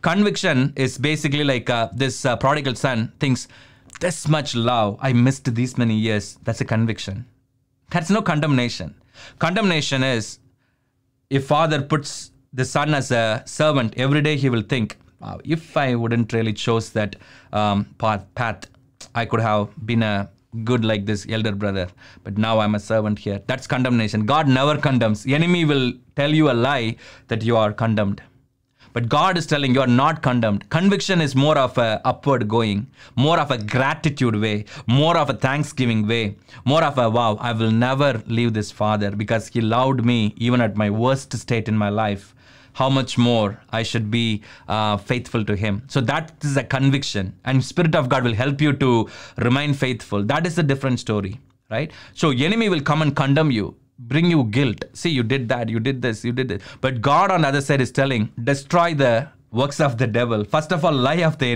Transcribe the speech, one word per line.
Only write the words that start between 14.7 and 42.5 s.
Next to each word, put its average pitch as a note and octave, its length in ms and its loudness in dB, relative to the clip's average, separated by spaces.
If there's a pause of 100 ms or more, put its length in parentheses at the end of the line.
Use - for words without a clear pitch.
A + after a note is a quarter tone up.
think, A2 240 -4 (220)
"Wow, G2+ 220 -12
if D#3+ 320 -6
I C3+ 200 0
wouldn't A#2 400 0
really A2+ 180 0
chose A2+ 380 -2
that, G#2 260 -4 (340)
um, G2+ 360 0 (100)
path, G#2 380 -2
path, A2+ 320 -6 (480)
I A#2 100 -2
could A2 160 -2
have G#2+ 280 0 (180)
been A#2 160 0
a G2+ 260 -2 (360)
good A#2 200 0
like A2 220 0
this G#2 220 -4
elder A2 240 -2
brother, G2 360 -4 (360)
but G2 140 -6
now A2 220 2
I'm G#2 140 2
a G#2 60 -2
servant G#2+ 380 -2
here." G2+ 280 -6
That's B2+ 200 -4
condemnation. A#2+ 600 0
God D3 220 2
never C#3 280 4
condemns. A#2 460 0
The C3 120 0
enemy E3+ 300 2
will C3+ 280 2 (220)
tell D3 200 0
you D#3 160 6
a A#2+ 60 2 (120)
lie A#2 280 0 (320)
that A2+ 140 -2
you A#2 140 2
are G#2+ 160 4
condemned. G#2+ 500 0 (720)
But A#2+ 160 -2
God F3 260 2
is E3+ 100 -4
telling C#3 280 0
you C3 80 4
are B2+ 40 2
not C3+ 360 2
condemned. A2+ 480 0
Conviction F#3+ 500 2
is C#3+ 160 0
more D3 220 4
of C3 180 0
a A2+ 240 0 (120)
upward B2 360 0
going, A2 380 0 (280)
more D3+ 240 4
of D3 120 -2
a B2 80 -2
gratitude C3 840 -2
way, G#2+ 240 -2 (220)
more D3 320 4
of D3 100 2
a C3 60 0
thanksgiving C3 760 -2
way, A2 280 -2 (280)
more D3 180 4
of C#3+ 160 0
a, A#2+ 120 4
"Wow, A2+ 300 2
I A#2+ 120 -4
will A2 180 2
never B2+ 560 2
leave A#2 280 0
this G#2+ 180 -4
father G#2+ 380 0
because G#2+ 380 -2
he A#2+ 120 -2
loved A#2+ 440 2
me A#2 340 2
even A#2+ 240 2
at G#2 140 0
my G#2+ 140 2
worst B2 540 -2
state A2+ 240 -2
in G#2+ 80 0
my G#2 140 0
life. G#2 440 -4 (380)